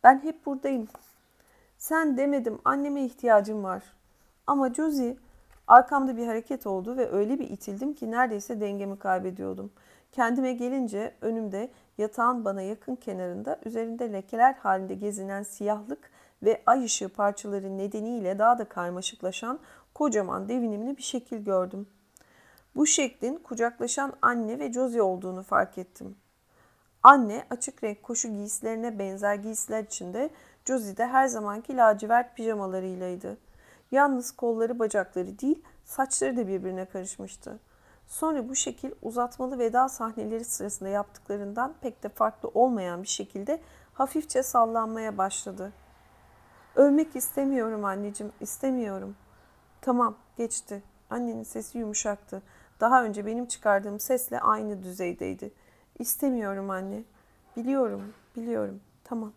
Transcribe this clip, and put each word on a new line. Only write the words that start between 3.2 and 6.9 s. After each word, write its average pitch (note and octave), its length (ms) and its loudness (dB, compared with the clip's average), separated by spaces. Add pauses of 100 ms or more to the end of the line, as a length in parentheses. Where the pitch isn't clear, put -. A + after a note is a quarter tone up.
var." F#3+ 180 -4 (640)
"Ama C4+ 280 2
Josie," C#4 420 0 (500)
arkamda C4 500 10
bir A#3 100 -2
hareket A3+ 400 -4
oldu G3 300 -4